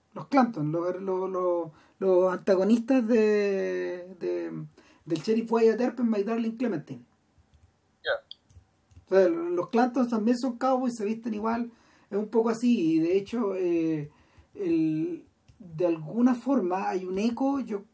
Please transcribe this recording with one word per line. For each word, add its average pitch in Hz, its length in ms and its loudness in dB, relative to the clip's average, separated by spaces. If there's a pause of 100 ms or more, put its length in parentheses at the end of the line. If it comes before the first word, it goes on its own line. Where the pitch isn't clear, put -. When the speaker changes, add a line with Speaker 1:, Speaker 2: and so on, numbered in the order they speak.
(140)
Speaker 1:
Los 160 140 -12
Clampton, 220 440 2
los, 180 300 -2
los, 190 280 -2
los, 175 420 -2 (260)
los 185 340 4
antagonistas 220 760 2
de, 190 1120 0
de, 170 460 -6 (380)
del - 200 -4
sheriff 226 280 0
Wyatt 226 300 4
Earp - 180 -2
en 233 120 2
My 202 120 0
Darling 226 340 -4
Clementine. 156 460 -6 (1000)
Speaker 2:
Ya. - 80 -2 (960)
Speaker 1:
O - 20 -20
sea, 190 200 6
los 170 400 -4
Clampton 240 380 2
también 233 300 0
son 240 220 -4
cowboys, 254 360 0
se 208 100 -6
visten 220 280 -6
igual, 226 380 -4 (400)
es 196 60 -4
un 214 120 -4
poco 226 220 2
así, 220 460 2
y - 20 2
de 170 180 2
hecho, 202 380 -2
eh, 165 560 -2 (420)
el, 160 720 -2 (320)
de 175 300 -4
alguna 175 480 2
forma 202 520 -2
hay 190 160 -2
un 185 140 -4
eco, 269 440 0
yo, 202 320 -8